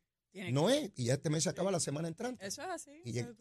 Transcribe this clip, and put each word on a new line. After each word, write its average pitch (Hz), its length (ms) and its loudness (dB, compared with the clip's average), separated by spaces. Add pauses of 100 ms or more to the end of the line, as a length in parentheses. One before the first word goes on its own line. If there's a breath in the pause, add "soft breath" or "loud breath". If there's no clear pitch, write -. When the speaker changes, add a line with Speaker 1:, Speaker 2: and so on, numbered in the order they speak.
(340)
Speaker 1:
Tiene 180 180 -6
Speaker 2:
no 143 160 6
Speaker 1:
que 277 200 4
Speaker 2:
es, - 100 -12
y 127 80 -2
ya 120 100 4
este 147 160 0
mes 156 140 2
se 175 60 2
acaba 180 200 0
Speaker 1:
Sí. 190 40 2
Speaker 2:
la 165 60 2
semana 160 280 -2
entrante. 220 360 -6
Speaker 1:
Eso 208 180 -8
es 359 60 -6
así, 320 360 -8
Speaker 2:
Y 113 120 -6
Speaker 1:
eso 233 240 -4